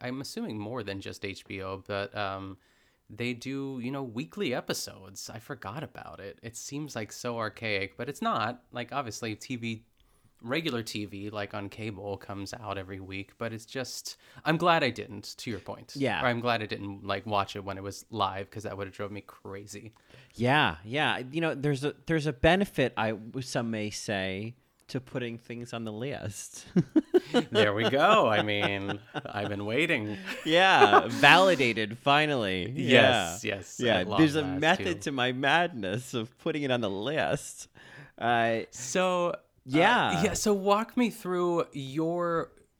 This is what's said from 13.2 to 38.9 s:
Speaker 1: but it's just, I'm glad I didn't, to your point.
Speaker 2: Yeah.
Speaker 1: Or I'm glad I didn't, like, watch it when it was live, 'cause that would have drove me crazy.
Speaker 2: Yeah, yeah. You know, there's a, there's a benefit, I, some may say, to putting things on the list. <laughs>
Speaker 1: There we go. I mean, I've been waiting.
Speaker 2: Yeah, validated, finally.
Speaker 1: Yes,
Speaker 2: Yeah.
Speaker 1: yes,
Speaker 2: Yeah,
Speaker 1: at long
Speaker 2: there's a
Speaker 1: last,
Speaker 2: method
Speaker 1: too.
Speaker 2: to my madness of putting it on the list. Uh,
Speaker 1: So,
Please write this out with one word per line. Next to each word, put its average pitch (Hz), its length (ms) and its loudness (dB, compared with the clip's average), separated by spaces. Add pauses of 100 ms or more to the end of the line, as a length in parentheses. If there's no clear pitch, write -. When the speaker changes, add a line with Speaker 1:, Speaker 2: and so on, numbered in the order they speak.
Speaker 1:
but 117 160 -6
it's 110 140 -12
just, - 500 -10 (300)
I'm 156 100 2
glad 165 260 4
I 135 60 2
didn't, 104 500 -8
to - 120 -8
your 101 100 -6
point. - 340 -14
Speaker 2:
Yeah. 117 280 -2
Speaker 1:
Or 131 60 0
I'm 120 120 0
glad 117 220 0
I 107 40 -6
didn't, 101 400 -8
like, 98 200 -4
watch 101 280 0
it 101 80 -10
when 98 140 -8
it 95 60 -10
was 98 260 -10
live, 98 420 -4
'cause 104 120 -12
that 104 160 -8
would 101 80 -6
have 92 100 -14
drove 101 160 -10
me 101 80 -10
crazy. 104 720 -16 (420)
Speaker 2:
Yeah, 120 480 2
yeah. 113 380 -2 (100)
You 160 120 -2
know, 160 120 0
there's 139 300 -2
a, 147 100 -2 (120)
there's 160 200 0
a 151 60 -2
benefit, 165 640 2
I, 110 160 0 (300)
some 123 280 -4
may 107 200 -4
say, 98 640 -4 (340)
to 135 120 -4
putting 120 380 -8
things 120 360 -12
on 117 100 -8
the 107 80 -6
list. - 800 -8
<laughs> - 60 2 (760)
Speaker 1:
There 208 220 4
we 151 160 2
go. 180 400 8
I 104 140 4
mean, 101 580 0 (240)
I've 104 240 -4
been 104 160 -4
waiting. 110 540 0 (260)
Speaker 2:
Yeah, 165 640 8
validated, 139 880 6
finally. 123 800 2
Speaker 1:
Yes, 117 680 6
Speaker 2:
Yeah. 107 120 -2
Speaker 1:
yes, - 260 -10
Speaker 2:
Yeah, 117 200 4
Speaker 1:
at 92 80 -2
long 104 100 0
Speaker 2:
there's 156 160 6
a 156 80 0
Speaker 1:
last, 139 180 -2
Speaker 2:
method 180 360 2
Speaker 1:
too. - 80 -12
Speaker 2:
to 156 80 -4
my 127 200 0
madness 131 800 0
of 113 280 -4
putting 156 220 -2
it 139 80 0
on 123 120 2
the 101 80 0
list. 107 800 -4 (500)
Uh, 117 420 2 (100)
Speaker 1:
So, 180 580 0